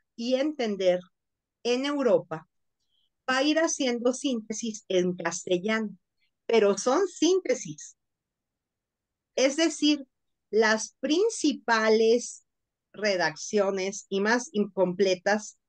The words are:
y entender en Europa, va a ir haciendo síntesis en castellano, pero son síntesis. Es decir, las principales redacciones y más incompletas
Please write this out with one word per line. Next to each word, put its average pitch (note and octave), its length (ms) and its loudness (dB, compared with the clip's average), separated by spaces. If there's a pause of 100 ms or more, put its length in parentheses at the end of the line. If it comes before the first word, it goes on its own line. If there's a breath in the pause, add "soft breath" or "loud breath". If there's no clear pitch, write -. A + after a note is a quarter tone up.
(140)
y A#3+ 200 -4
entender G#3+ 640 0 (640)
en B3 220 -2
Europa, A#3+ 640 0 (800)
va C4 100 0
a C4+ 60 2
ir D4+ 140 2
haciendo B3 560 0
síntesis A3+ 760 -6
en F3+ 260 2
castellano, F3+ 840 -4 (480)
pero G3+ 320 4
son E4+ 300 0
síntesis. D#4+ 920 -2 (1400)
Es C4 200 2
decir, D4+ 500 0 (460)
las G#3+ 480 0
principales A#3+ 1500 0 (480)
redacciones F#3+ 1120 -2
y G3 140 -2
más A#3+ 300 0
incompletas F#3+ 1040 0 (120)